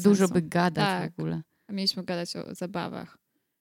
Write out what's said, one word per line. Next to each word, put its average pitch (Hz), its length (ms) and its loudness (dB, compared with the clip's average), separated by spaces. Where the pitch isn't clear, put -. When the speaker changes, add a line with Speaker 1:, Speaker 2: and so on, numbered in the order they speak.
Speaker 1:
dużo 202 100 8
Speaker 2:
sensu. 175 160 4
Speaker 1:
by 175 80 4
gadać 175 420 2
Speaker 2:
Tak. 180 300 0
Speaker 1:
w - 60 -10
ogóle. 160 220 -2
Speaker 2:
Mieliśmy 190 360 -4
gadać 175 320 -6
o - 180 -10
zabawach. 180 640 -8